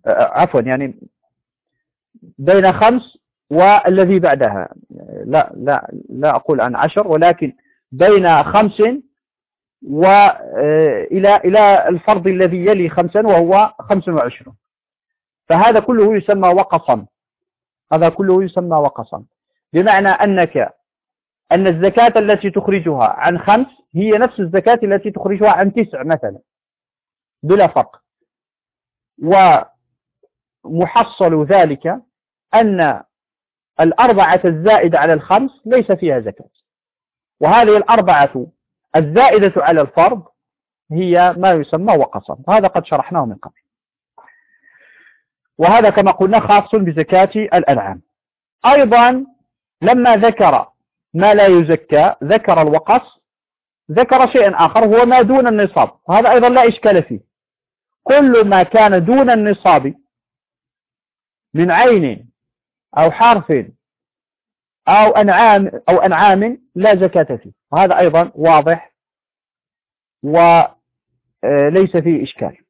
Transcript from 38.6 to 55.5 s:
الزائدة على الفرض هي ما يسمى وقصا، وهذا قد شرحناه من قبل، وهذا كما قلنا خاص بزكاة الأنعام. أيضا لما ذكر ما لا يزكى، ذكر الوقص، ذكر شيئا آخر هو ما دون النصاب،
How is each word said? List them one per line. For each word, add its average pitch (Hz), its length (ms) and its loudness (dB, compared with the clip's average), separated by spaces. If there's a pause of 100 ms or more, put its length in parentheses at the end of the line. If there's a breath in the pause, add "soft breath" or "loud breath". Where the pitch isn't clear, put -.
الزائدة 196 600 2
على 160 240 0
الفرض 170 460 -2 (640)
هي 175 460 0
ما 185 140 0
يسمى 165 460 -2
وقصا، - 400 -6 (100)
وهذا 196 200 0
قد 175 180 -4
شرحناه 147 400 -6
من 107 100 -12
قبل، - 240 -20 (2000 soft breath)
وهذا 208 320 2
كما 196 220 0
قلنا 196 280 0
خاص 208 360 0
بزكاة 185 600 0
الأنعام. 135 680 -2 (640)
أيضا 254 600 2 (560)
لما 240 340 2
ذكر 202 560 0 (420)
ما 196 200 2
لا 208 140 4
يزكى، 165 760 2
ذكر 180 380 0
الوقص، 156 580 -2 (720)
ذكر 247 360 2
شيئا 196 380 0
آخر 220 200 0
هو 226 200 4
ما 247 160 4
دون 247 260 2
النصاب، 202 440 -2 (160)